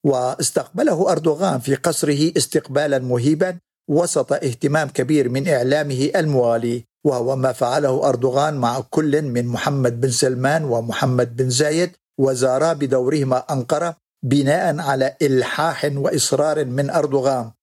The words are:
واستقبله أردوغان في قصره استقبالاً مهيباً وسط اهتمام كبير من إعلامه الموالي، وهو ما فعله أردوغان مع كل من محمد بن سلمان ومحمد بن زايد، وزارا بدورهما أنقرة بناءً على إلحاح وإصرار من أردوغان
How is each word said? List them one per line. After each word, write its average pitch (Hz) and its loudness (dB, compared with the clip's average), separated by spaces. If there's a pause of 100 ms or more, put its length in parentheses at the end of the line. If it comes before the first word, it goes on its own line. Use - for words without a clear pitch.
واستقبله 151 0
أردوغان 156 0
في 135 0
قصره 156 0
استقبالاً 143 -2
مهيباً 151 0 (320)
وسط 151 0
اهتمام 143 -2
كبير 135 0
من 135 -2
إعلامه 139 0
الموالي، 120 2 (220)
وهو 127 0
ما 127 0
فعله 135 0
أردوغان 131 0
مع 127 0 (100)
كل 156 2
من 120 -2
محمد 120 0
بن 131 2
سلمان 135 0
ومحمد 120 0
بن 127 0
زايد، 151 0 (280)
وزارا 135 2
بدورهما 135 0
أنقرة 151 -4 (260)
بناءً 147 2
على 135 -2
إلحاح 143 0
وإصرار 143 0
من 135 -4
أردوغان 135 0 (120)